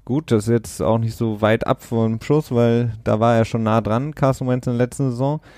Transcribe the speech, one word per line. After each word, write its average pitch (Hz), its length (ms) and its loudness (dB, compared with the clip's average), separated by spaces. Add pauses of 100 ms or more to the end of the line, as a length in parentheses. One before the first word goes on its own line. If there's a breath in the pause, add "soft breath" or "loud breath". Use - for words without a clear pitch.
Gut, 143 260 -4
das 107 140 2
ist 117 80 0
jetzt 113 300 -2
auch 110 160 2
nicht 113 180 -4
so 110 240 -4
weit 110 260 2
ab - 160 -2
vom 113 400 0
Schuss, 151 300 0
weil 117 400 2 (100)
da 110 160 0
war 117 160 4
er 113 100 4
schon 113 200 -4
nah 110 160 2
dran, 117 340 -2
Carson 135 320 0
Wentz 127 220 -2
in 123 60 -2
der 120 120 2
letzten 131 240 -4
Saison. 135 300 -2 (160 loud breath)